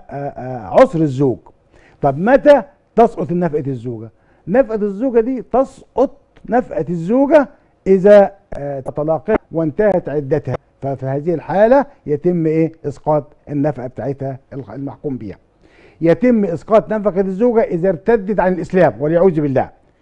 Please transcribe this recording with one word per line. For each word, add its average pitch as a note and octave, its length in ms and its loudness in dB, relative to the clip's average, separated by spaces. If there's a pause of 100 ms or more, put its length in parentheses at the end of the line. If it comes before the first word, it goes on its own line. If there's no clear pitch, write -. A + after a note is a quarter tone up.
آه، C3 720 -4
عسر E3 200 2
الزوج. C3+ 360 0 (640)
طب C#3 160 0
متى C4+ 440 4 (340)
تسقط A3 360 2
نفقة E3 360 -2
الزوجة؟ A2+ 440 -10 (360)
نفقة A3 280 0
الزوجة G#3 440 -2
دي A#3+ 220 -4
تسقط - 760 -2 (320)
نفقة - 400 -2
الزوجة A#3 580 2 (400)
إذا، G3 440 6 (220)
آه، C#3 260 -8
تطلقت D3+ 600 -4 (120)
وانتهت E3 580 -2
عدتها، C#3 460 -4 (260)
ففي C3+ 240 -6
هذه D3 280 -4
الحالة A3+ 520 2 (200)
يتم D#3+ 400 -2
إيه؟ D#3+ 260 0 (140)
إسقاط D3 380 -2 (260)
النفقة C#3 380 -4
بتاعتها C3+ 520 -8 (140)
الخ-، B2 180 -14
المحكوم C3+ 460 -10
بيها. G#2 200 -14 (640)
يتم G#3 440 4
إسقاط G3 480 0
نفقة G3+ 280 -2
الزوجة G#3+ 400 0
إذا F3 280 0
ارتدت F#3+ 500 0
عن F#3 140 2
الإسلام، D#3+ 460 2
والعياذ E3 420 2
بالله. B2+ 280 -2 (320)